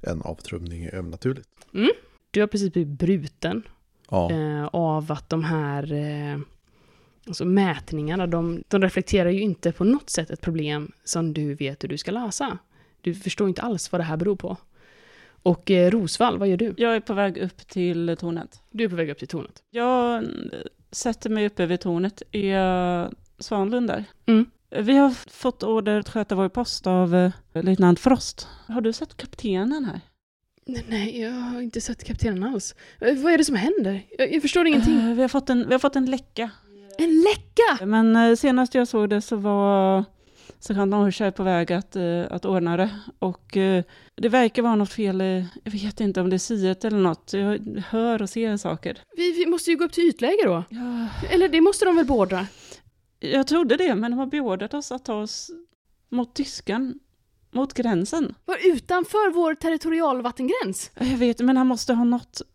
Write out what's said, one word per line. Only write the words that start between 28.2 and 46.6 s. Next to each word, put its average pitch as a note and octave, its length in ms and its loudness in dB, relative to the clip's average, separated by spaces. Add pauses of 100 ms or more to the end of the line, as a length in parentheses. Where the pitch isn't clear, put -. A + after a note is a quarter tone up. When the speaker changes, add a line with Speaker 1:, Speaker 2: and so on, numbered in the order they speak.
Speaker 3:
Har A#3 140 -4
du A3+ 120 0
sett - 240 -10
kaptenen A#3+ 680 -4
här? F3 160 -6 (680)
Speaker 2:
Nej, A#3 220 -8
nej, A3+ 320 -4
jag A3 120 -6
har B3 280 -8
inte A#3+ 200 -8
sett - 240 -10
kaptenen G#3 400 -2
alls. A#3 300 -6 (260)
Eh, C4+ 180 2
vad D#4+ 140 2
är D#4+ 60 6
det D4+ 60 4
som C#4+ 120 0
händer? G3 460 0 (160)
Jag, C4+ 160 0
jag D4+ 80 0
förstår E4+ 240 2
ingenting. D4 320 4
Speaker 3:
Eh, A#3 160 2
vi A#3+ 80 2
har C4 60 2
fått C4+ 220 -2
en, A#3+ 180 2
vi B3 60 4
har C4 40 4
fått C4+ 180 2
en C4 100 2
läcka. A#3+ 440 -6 (480)
Speaker 2:
En D#4+ 240 6
läcka? G4+ 640 2
Speaker 3:
Men, A3+ 300 6
eh, A#3 180 8
senast B3+ 400 2
jag B3 140 2
såg G#3+ 220 0
det G#3 100 2
så A3 160 -4
var G3 680 2 (540)
sergeant G3 320 -2
Norrskär G3+ 400 2
på F#3+ 120 -6
väg F3 300 0
att, F3 240 -4
eh, F3 340 -2
att F3+ 140 -8
ordna F3 320 0
det. F#3+ 140 2 (280)
Och, - 380 -6
eh, F#3+ 280 2 (300)
det A3 140 -2
verkar A#3 340 2
vara A#3 140 2
något G#3 160 0
fel F#3+ 300 -2
i, F#3 240 0 (180)
jag G#3+ 80 -8
vet G3+ 280 -6
inte G3 200 0
om F3+ 100 2
det F#3 60 2
är - 20 0
siet F#3+ 460 -2